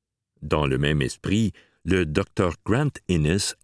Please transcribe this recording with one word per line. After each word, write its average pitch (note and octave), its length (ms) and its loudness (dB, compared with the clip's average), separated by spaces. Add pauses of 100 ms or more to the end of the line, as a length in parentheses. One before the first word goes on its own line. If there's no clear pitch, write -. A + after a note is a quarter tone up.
(400)
Dans D2+ 260 -2
le C2 120 0
même D2 240 0
esprit, G2 500 -2 (320)
le F2+ 220 0
docteur F2 480 0 (100)
Grant C3+ 260 0 (180)
Innes E2 300 2 (240)